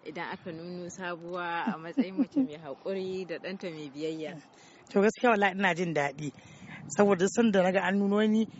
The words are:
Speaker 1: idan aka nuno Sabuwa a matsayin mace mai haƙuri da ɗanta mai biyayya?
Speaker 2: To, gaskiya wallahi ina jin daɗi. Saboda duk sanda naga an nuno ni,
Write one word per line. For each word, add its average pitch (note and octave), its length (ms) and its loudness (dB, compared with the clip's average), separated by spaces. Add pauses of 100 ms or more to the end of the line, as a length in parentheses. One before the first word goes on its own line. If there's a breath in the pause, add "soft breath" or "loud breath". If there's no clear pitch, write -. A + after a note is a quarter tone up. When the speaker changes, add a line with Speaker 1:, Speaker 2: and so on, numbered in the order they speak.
Speaker 1:
idan D#3 280 -8
aka F#3+ 180 -12
nuno F3 380 -12
Sabuwa F3 760 -6
a D#3 100 -4
matsayin F3+ 400 -4
mace D4 240 -2
mai D3+ 160 -4
haƙuri F#3 680 -6
da D#3+ 100 -6
ɗanta F#3+ 340 -8
mai D3+ 220 -10
biyayya? D3+ 480 -6 (480 loud breath)
Speaker 2:
To, G3+ 120 4
gaskiya A3+ 360 4
wallahi G3 160 4
ina F#3+ 220 2
jin E3+ 180 -2
daɗi. C#3+ 380 -2 (680 loud breath)
Saboda G3+ 220 6
duk G3 100 4
sanda A3 320 4
naga F#3 240 4
an G3 140 2
nuno G3+ 280 4
ni, G#3+ 200 2 (120 loud breath)